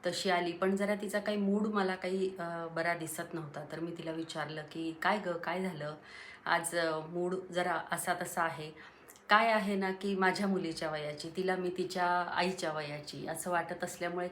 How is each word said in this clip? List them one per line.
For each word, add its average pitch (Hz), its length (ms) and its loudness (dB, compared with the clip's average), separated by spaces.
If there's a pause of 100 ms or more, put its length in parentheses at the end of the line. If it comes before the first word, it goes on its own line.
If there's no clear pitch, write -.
तशी 180 240 0
आली, 175 220 2
पण 190 240 2
जरा 202 180 2
तिचा 208 240 -2
काही 208 200 0
मूड 202 240 4
मला 202 320 2
काही, 190 440 0
अ, 170 280 -4
बरा 165 280 0
दिसत 165 400 -6
नव्हता. 151 380 -6
तर 156 80 -6
मी 170 180 -2
तिला 160 120 -6
विचारलं 156 520 -6
की, 160 400 -6
"काय 202 160 6
गं, 185 140 -2
काय 170 300 -2
झालं? 156 320 -4 (520)
आज, 170 300 2
अ, 165 220 2
मूड 175 360 -2 (160)
जरा 175 300 2 (120)
असा 175 220 0
तसा 175 280 -2
आहे." 156 500 -4 (360)
काय 220 240 8
आहे 202 220 4
ना 190 180 2
की 196 240 -2
माझ्या 185 300 4
मुलीच्या 165 440 0
वयाची, 151 460 -6
तिला 185 200 2
मी 185 220 0
तिच्या 180 280 0 (280)
आईच्या 180 380 0
वयाची 147 540 -6
असं 160 240 -4
वाटत 175 340 0
असल्यामुळे 175 480 -4